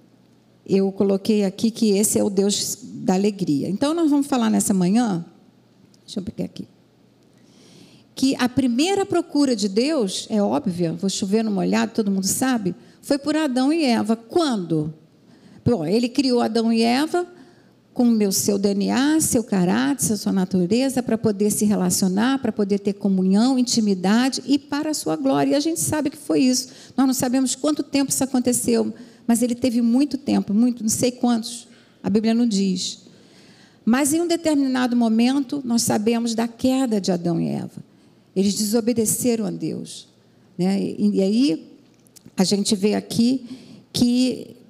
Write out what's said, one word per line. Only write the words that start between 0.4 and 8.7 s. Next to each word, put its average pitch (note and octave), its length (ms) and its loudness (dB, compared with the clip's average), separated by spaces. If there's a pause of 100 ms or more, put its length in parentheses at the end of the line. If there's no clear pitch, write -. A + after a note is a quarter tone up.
eu G3 260 2
coloquei G3 540 0
aqui G3+ 260 -2
que A3 200 2
esse G#3+ 280 2
é G#3 40 0
o G#3+ 60 0
Deus G3 540 -2
da - 300 -2
alegria. F#3 560 0
Então, C#4 240 -2
nós E4+ 160 2
vamos C#4 180 2
falar A#3 220 0
nessa G#3 240 0
manhã, F#3+ 500 2 (840)
deixa - 140 -12
eu F#3 40 -6
pegar F3+ 220 -8
aqui, - 220 -14 (1500)
que C4+ 240 0
a B3 100 0
primeira C#4 560 0